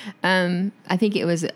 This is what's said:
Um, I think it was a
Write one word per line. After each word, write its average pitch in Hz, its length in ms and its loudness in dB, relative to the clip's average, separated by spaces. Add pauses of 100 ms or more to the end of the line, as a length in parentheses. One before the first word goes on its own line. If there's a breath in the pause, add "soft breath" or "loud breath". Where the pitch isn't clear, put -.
(220 loud breath)
Um, 180 480 2 (160)
I 185 100 0
think 202 200 2
it - 80 0
was 170 200 0
a - 120 -4